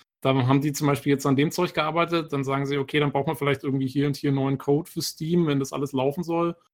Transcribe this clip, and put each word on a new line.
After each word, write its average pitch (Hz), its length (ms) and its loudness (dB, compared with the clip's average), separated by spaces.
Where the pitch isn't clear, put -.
da 135 260 2
haben 135 140 4
die 151 100 -2
zum 151 160 -2
Beispiel 143 240 2
jetzt 139 140 2
an 135 100 4
dem 147 160 2
Zeug 180 220 -2
gearbeitet, 160 580 0
dann 139 120 -2
sagen 135 240 -2
sie, 143 100 -2
okay, 139 220 -2
dann 143 120 2
braucht 139 140 0
man 160 100 -2
vielleicht 143 280 -2
irgendwie 135 240 -2
hier 139 180 0
und 143 120 -2
hier 143 140 -2
neuen 135 280 0
Code 147 300 0
für 160 120 -8
Steam, 165 460 0
wenn 143 120 2
das 135 140 -4
alles 139 200 -4
laufen 139 300 0
soll. 170 320 -2